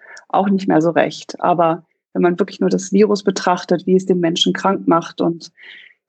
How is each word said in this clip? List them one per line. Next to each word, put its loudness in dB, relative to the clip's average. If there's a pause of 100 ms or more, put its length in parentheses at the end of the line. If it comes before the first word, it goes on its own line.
(300)
auch 0
nicht 0
mehr 2
so 2
recht. -4
Aber 0 (300)
wenn -2
man 2
wirklich -4
nur 0
das -2
Virus 2
betrachtet, -2
wie 4
es 2
den 0
Menschen 0
krank -2
macht 0
und -4 (580)